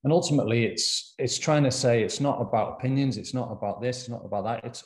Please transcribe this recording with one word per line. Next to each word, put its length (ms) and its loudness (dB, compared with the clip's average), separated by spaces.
And 100 4
ultimately, 520 4
it's, 540 -4
it's 200 -2
trying 260 4
to 60 4
say 320 4
it's 180 -2
not 200 0
about 380 -2
opinions, 400 0
it's 160 -8
not 180 -4
about 300 -6
this, 180 -2
it's 80 -12
not 160 -10
about 200 -4
that. 200 -4
It's, 200 -12